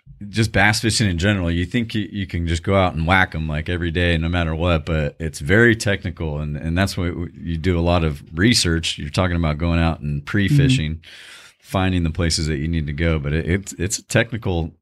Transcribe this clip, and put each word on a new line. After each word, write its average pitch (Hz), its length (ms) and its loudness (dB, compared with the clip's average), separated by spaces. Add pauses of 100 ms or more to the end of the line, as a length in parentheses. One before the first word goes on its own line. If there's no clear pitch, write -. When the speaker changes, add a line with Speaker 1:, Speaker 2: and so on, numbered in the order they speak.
(300)
Speaker 1:
just 110 220 0
bass 104 300 4
fishing 107 280 2
in 87 80 0
general. 92 320 0
You 87 160 0
think 117 300 -4
you, 104 160 -2
you 98 160 -6
can 85 200 -4
just 82 140 0
go 98 140 0
out 92 180 4
and 78 140 -2
whack 92 260 2
'em, 80 140 -4
like, 76 200 -4
every 87 240 -2
day, 87 260 2
no 80 120 0
matter 85 240 0
what. 80 320 0
But 78 340 -2
it's 80 200 -8
very 110 360 6
technical, 92 640 -4
and, 73 160 -4
and 82 220 -2
that's 95 180 0
why 90 120 -2
w-, 85 260 -6
you 85 240 -6
do 85 220 0
a - 20 2
lot 87 220 4
of 73 180 -2 (160)
research. 85 600 2
You're 73 100 -8
talking 90 280 0
about 78 200 0
going 85 220 0
out 82 220 0
and 73 220 -4
pre-fishing, 104 720 2
Speaker 2:
Mm-hmm. - 120 -18 (520)
Speaker 1:
finding 92 420 0
the 80 80 0
places 85 340 0
that 76 120 -2
you 71 100 -2
need 82 180 0
to 73 80 -6
go. 80 240 0
But 73 160 -2
it, 80 160 -2
it's, 98 240 -2
it's 90 240 -4
a - 60 -12
technical 98 800 -2